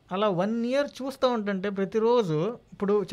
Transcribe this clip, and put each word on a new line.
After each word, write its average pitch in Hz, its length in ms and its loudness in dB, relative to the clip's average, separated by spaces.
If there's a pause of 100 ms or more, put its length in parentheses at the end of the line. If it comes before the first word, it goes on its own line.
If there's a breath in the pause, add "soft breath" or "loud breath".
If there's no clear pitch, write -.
(120)
అలా 202 180 2
one 208 360 0
year 277 220 0 (140)
చూస్తూ 262 260 -2
ఉంటుంటే 208 420 0
ప్రతిరోజు, 202 880 0 (160)
ఇప్పుడు 202 380 0